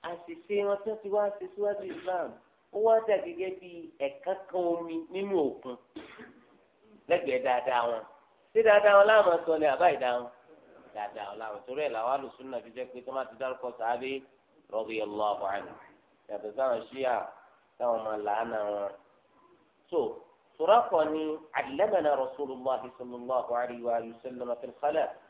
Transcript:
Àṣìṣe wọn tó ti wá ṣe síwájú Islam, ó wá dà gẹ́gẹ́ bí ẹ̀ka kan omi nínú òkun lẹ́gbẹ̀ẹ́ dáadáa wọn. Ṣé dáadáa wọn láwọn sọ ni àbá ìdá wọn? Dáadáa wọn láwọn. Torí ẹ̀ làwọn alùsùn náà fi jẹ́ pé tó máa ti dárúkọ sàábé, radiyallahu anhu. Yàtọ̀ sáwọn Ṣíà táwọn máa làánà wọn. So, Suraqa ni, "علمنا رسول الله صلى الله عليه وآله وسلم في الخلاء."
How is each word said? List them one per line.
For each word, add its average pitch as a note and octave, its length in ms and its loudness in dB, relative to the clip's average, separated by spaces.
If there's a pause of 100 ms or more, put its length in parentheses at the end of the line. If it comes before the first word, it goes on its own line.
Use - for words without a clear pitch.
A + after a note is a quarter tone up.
Àṣìṣe E3+ 580 -8
wọn G3+ 180 0
tó A3 140 -6
ti G#3+ 160 -10
wá G#3 200 2
ṣe G3 180 -10
síwájú G3+ 380 -4
Islam, F3 440 -6 (440)
ó - 40 -4
wá A3+ 220 6
dà A3 180 2
gẹ́gẹ́ F3 380 -4
bí F#3 160 -16 (240)
ẹ̀ka C#3 420 -4
kan F3+ 260 -4
omi E3+ 320 -2 (120)
nínú G3 320 -4
òkun B2+ 360 -2 (1300)
lẹ́gbẹ̀ẹ́ C3 380 0
dáadáa B2 400 2
wọn. A#2 200 -2 (520)
Ṣé A3 60 6
dáadáa G#3 340 8
wọn G3+ 120 12
láwọn G3 320 8
sọ E3 140 0
ni D#3 120 2
àbá D3+ 240 4
ìdá B2+ 220 0
wọn? B2 160 -2 (600)
Dáadáa G#2 360 -10
wọn G#2 120 -12
láwọn. G#2+ 240 -10
Torí B2+ 200 -8
ẹ̀ D3 80 -2
làwọn A#2 220 -2
alùsùn C3+ 360 -6
náà B2+ 140 -6
fi C3 100 -20
jẹ́ B2 160 -10
pé B2+ 140 -16
tó B2+ 100 -12
máa C3+ 140 -4
ti A#2 100 -18
dárúkọ B2+ 360 -8
sàábé, A#2+ 400 -4 (580)
radiyallahu G#2+ 760 -2
anhu. G2 300 -6 (540)
Yàtọ̀ G#2 240 -8
sáwọn B2 280 0
Ṣíà B2+ 340 -2 (640)
táwọn A#2 240 0
máa G#2+ 140 -4
làánà G#2+ 440 -2
wọn. G2+ 300 -2 (1000)
So, E3+ 80 0 (600)
Suraqa F3+ 460 6
ni, D#3 180 -2 (260)
"علمنا D3+ 640 0
رسول C3 380 -4
الله B2+ 300 -4 (100)
صلى B2 240 -14
الله B2 340 -2
عليه A#2+ 320 -2
وآله A#2 280 -2
وسلم B2 420 -10
في A#2 140 -6
الخلاء." D3 440 -2 (200)